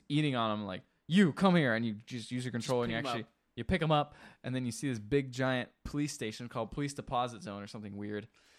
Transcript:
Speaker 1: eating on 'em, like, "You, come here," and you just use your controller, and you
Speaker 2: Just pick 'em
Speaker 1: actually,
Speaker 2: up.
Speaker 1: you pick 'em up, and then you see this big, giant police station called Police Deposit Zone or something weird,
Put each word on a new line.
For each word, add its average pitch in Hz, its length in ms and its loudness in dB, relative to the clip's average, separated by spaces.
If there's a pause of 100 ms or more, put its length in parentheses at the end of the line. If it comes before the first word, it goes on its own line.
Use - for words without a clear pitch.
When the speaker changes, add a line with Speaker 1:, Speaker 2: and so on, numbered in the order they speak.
(100)
Speaker 1:
eating 143 260 2
on 113 160 2
'em, 104 140 -4
like, 92 160 -8 (260)
"You, 175 240 6
come 185 240 6
here," 135 180 6
and 117 120 0
you 110 80 -2 (120)
just 120 240 -10
use 123 140 -4
your 123 80 -4
controller, 120 320 0
and 117 80 -2
you 113 60 -2
Speaker 2:
Just 117 80 -2
pick 120 80 -2
'em 117 60 -4
Speaker 1:
actually, - 40 -6
Speaker 2:
up. - 40 -16 (280)
Speaker 1:
you 117 80 -6
pick 180 180 2
'em 156 100 4
up, 147 220 4 (300)
and 127 100 -4
then 127 120 -2
you 117 60 -2
see 143 180 -4
this 117 80 -2
big, 131 340 0
giant 127 380 0 (140)
police 147 280 -4
station 117 380 -6
called 113 200 -4
Police 143 240 -4
Deposit 120 480 -4
Zone 101 200 -8
or 101 40 -10
something 104 300 -10
weird, 104 300 -6 (320)